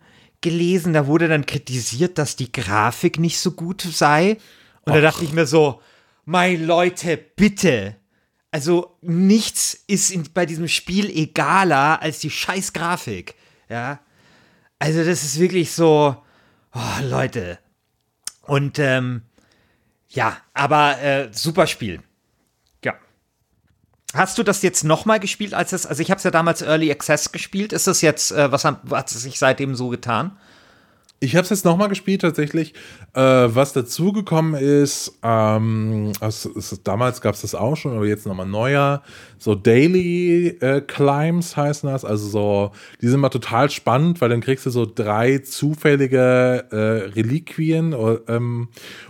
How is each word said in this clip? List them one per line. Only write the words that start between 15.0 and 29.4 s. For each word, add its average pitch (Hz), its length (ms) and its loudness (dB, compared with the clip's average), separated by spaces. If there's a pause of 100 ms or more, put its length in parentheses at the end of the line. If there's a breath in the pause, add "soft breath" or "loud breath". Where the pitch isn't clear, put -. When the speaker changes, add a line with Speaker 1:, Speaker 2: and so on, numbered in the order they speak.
Speaker 1:
das 160 200 0
ist 143 160 -6
wirklich 175 340 2
so, 151 420 4 (580 soft breath)
oh, 117 300 -6
Leute. 123 560 -4 (840)
Und, 143 360 -2
ähm, 127 440 -2 (840)
ja, 110 300 -2 (160)
aber, 139 480 2
äh, 139 320 -2
super 160 340 0
Spiel. 87 320 -8 (840)
Ja. 123 80 -4 (1200)
Hast 185 240 -2
du 233 60 0
das 196 180 0
jetzt 180 240 0
nochmal 208 340 2
gespielt, 202 340 -8
als - 180 -4
das, 185 140 -6
also 147 160 -4
ich 165 80 -4
hab's 190 140 -2
ja 180 80 0
damals 165 300 0
Early 160 280 0
Access - 440 -2
gespielt. 196 400 -6
Ist 160 140 -2
das 185 140 2
jetzt, - 300 2
äh, 143 200 2
was 135 120 0
haben, 143 140 0 (140)
hat 135 200 -4
es 113 100 -10
sich 131 160 -12
seitdem 135 380 0